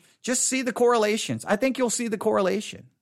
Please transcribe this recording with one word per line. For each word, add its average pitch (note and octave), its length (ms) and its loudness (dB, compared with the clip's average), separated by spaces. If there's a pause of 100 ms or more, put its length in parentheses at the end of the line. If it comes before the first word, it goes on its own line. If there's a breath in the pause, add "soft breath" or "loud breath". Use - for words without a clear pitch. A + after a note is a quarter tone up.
(220 soft breath)
just B3+ 220 -2
see C4 180 0
the B3 100 -2
correlations. A#3 720 2
I G3+ 120 0
think B3+ 220 0
you'll B3+ 120 0
see A#3+ 180 -2
the G#3+ 120 -4
correlation, G#3 680 -2 (140)